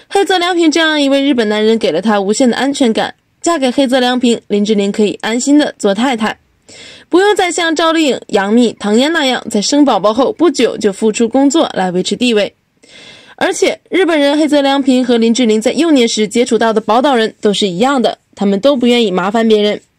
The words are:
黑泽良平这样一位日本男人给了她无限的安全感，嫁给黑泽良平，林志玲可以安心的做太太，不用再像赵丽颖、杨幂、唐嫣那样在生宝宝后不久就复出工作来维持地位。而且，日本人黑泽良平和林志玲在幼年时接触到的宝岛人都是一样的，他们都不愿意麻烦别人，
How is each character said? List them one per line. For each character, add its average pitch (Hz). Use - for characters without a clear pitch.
黑 403
泽 381
良 349
平 330
这 339
样 311
一 277
位 277
日 277
本 226
男 214
人 226
给 214
了 160
她 208
无 196
限 247
的 220
安 277
全 233
感， 202
嫁 330
给 262
黑 269
泽 254
良 247
平， 240
林 202
志 208
玲 202
可 208
以 190
安 220
心 285
的 285
做 202
太 240
太， 220
不 339
用 415
再 359
像 330
赵 320
丽 320
颖、 247
杨 196
幂、 240
唐 208
嫣 277
那 320
样 254
在 208
生 285
宝 240
宝 208
后 247
不 339
久 262
就 202
复 220
出 226
工 269
作 277
来 185
维 180
持 -
地 247
位。 202
而 359
且， -
日 370
本 311
人 285
黑 311
泽 285
良 277
平 254
和 240
林 226
志 247
玲 214
在 254
幼 330
年 254
时 214
接 233
触 240
到 226
的 214
宝 220
岛 285
人 220
都 208
是 196
一 170
样 262
的， -
他 196
们 196
都 277
不 240
愿 240
意 202
麻 185
烦 226
别 214
人， 208